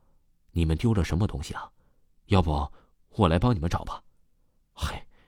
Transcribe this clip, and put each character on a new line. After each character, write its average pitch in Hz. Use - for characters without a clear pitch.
：“你 85
们 80
丢 113
了 98
什 82
么 101
东 69
西 -
啊？ -
要 95
不 76
我 104
来 82
帮 120
你 101
们 78
找 -
吧。 -
”“嘿， -